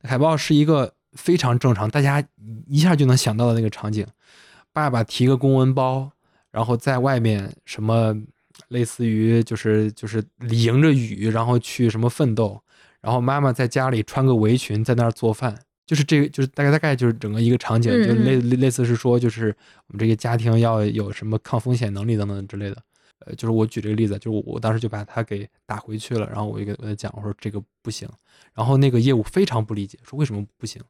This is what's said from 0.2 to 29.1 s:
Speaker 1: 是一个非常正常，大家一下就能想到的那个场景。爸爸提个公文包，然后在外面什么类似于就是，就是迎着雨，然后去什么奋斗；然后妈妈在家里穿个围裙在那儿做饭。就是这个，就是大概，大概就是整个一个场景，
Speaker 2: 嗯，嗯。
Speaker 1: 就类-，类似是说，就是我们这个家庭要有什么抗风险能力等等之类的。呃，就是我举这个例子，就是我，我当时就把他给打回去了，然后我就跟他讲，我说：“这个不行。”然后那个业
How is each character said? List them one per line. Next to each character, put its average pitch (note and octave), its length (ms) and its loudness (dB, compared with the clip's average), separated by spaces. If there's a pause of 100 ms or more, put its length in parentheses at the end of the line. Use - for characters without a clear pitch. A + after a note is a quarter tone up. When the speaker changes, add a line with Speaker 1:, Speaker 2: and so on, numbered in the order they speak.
Speaker 1:
是 D3+ 180 0
一 D3 100 6
个 D3 300 2 (180)
非 - 240 0
常 B2 220 0
正 B2 160 2
常， G#2 160 -2
大 D3 100 0
家 C#3 240 2 (420)
一 C#3 120 0
下 E3+ 180 4
就 C#3+ 80 4
能 B2+ 100 6
想 A2+ 220 0
到 A#2+ 120 2
的 A#2 60 2
那 A#2 60 0
个 A2 80 0
场 G#2 240 -6
景。 G#2 140 -4 (680)
爸 D3+ 160 -2
爸 A#2+ 160 0
提 - 220 0
个 C3+ 100 6
公 C3+ 200 4
文 C3 180 4
包， C3 360 -2 (400)
然 A2 140 -2
后 A#2+ 100 0
在 B2 260 0
外 C3 200 2
面 G#2+ 340 0 (120)
什 - 160 -10
么 A2 340 2 (520)
类 B2 160 -2
似 A#2 200 -6
于 A2+ 380 2
就 A2+ 120 -4
是， G#2+ 380 0
就 G#2+ 160 -14
是 G#2+ 160 -4 (260)
迎 A#2 300 2
着 D#3 120 4
雨， A2 360 -2
然 A2+ 160 0
后 A#2+ 140 2
去 A#2+ 320 0
什 A2 100 -4
么 A#2 80 0
奋 A#2+ 260 0
斗； G#2+ 280 -2 (380)
然 A2 120 -4
后 B2 80 0
妈 C3 200 0
妈 C#3 120 2
在 B2 160 -2
家 C3 220 0
里 A2+ 120 0
穿 C3+ 220 -2
个 C3 100 4
围 A2 220 4
裙 G#2+ 260 -4
在 A#2+ 120 0
那 A#2+ 100 2
儿 A#2 80 2
做 A2+ 200 -2
饭。 A2 260 -6 (260)
就 D#3+ 120 -2
是 C#3+ 60 2
这 D3 200 2
个， D3 60 2
就 - 140 -4
是 C3 40 2
大 C#3+ 180 -4
概， C#3 60 4
大 D#3 80 4
概 D3 180 0
就 B2 100 0
是 A#2 60 4
整 A2+ 180 -6
个 A2 120 -2
一 A#2 80 4
个 B2 80 4
场 A2+ 220 0
景， A#2 120 2
Speaker 2:
嗯， A#3+ 100 4
嗯。 - 60 4
Speaker 1:
就 - 60 4 (100)
类-， C3 120 4 (200)
类 C3 140 2
似 B2 160 0
是 A#2+ 100 2
说， A#2+ 220 2
就 A#2+ 100 2
是 A2 260 -2 (340)
我 - 40 -20
们 G2+ 60 -12
这 A2 80 0
个 A2+ 100 4
家 A#2 200 -4
庭 A2+ 240 2
要 A2+ 260 2
有 G#2 260 -4
什 - 140 -12
么 A2 140 -2
抗 - 200 -4
风 B2+ 160 -2
险 A2+ 160 -4
能 G2+ 160 -6
力 A2+ 80 0
等 G#2 100 -2
等 G2 200 -8
之 G2 100 -14
类 G2+ 140 -8
的。 - 60 -14 (500)
呃， - 80 -14
就 - 120 -8
是 A2+ 40 0
我 A2 160 2
举 A2 140 -6
这 G#2 80 -6
个 A2 60 0
例 A2 120 2
子， G2+ 120 -4
就 A2 120 -8
是 - 0 -
我， G#2+ 160 -2
我 - 140 -8
当 A2 120 0
时 A2+ 80 -2
就 A2+ 80 -4
把 G#2 160 -8
他 - 180 -8
给 G2+ 240 -8 (200)
打 A2 100 -8
回 G#2+ 220 -12
去 A#2 180 -8
了， G#2 100 -4
然 G#2+ 100 -12
后 G#2 100 -6
我 G#2+ 120 -8
就 G#2 60 -8
跟 G2+ 120 -8
他 G#2+ 180 -10
讲， - 220 -10
我 G2+ 60 -14
说 G#2 160 -8
：“这 A2 120 -8
个 G2+ 120 -10 (200)
不 - 80 -8
行。” - 180 -12 (460)
然 A2+ 120 -4
后 C3+ 100 4
那 C3+ 140 4
个 B2 80 2
业 B2+ 140 4